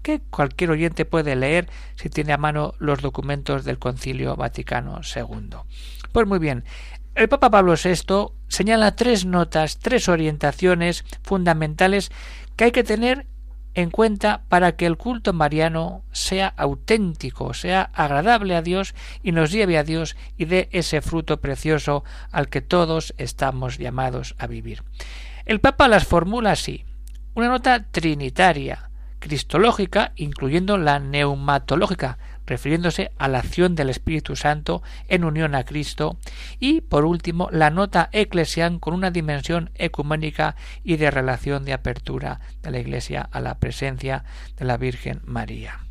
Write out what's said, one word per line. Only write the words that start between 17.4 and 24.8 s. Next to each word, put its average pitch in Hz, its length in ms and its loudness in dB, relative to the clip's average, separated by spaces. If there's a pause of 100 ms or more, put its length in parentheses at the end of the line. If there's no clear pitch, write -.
sea 185 280 0 (120)
agradable 175 640 4
a 165 60 2
Dios 185 340 -2 (260)
y 208 80 -2
nos 160 220 4
lleve 185 260 4
a 147 60 2
Dios 160 320 -2 (200)
y 165 100 -2
dé 180 260 2
ese 160 300 0
fruto 160 380 -2
precioso 143 600 0 (300)
al 143 160 0
que - 140 -2
todos 160 540 2
estamos 131 640 -4
llamados 127 600 -4
a 131 100 -6
vivir. 113 340 -10 (640)